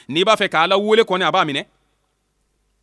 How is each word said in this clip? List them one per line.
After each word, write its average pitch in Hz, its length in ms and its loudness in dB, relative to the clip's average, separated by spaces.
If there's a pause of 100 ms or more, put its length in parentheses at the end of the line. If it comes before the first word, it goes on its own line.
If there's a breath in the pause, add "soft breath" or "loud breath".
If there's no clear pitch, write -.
N'i 151 160 -2
b'a 214 120 2
fɛ 196 140 -2
ka 160 140 0
Ala 190 140 2
wele 220 260 2
kɔni, 185 220 -2
a 156 60 -2
b'a 180 120 2
minɛ. 147 220 -6 (1160)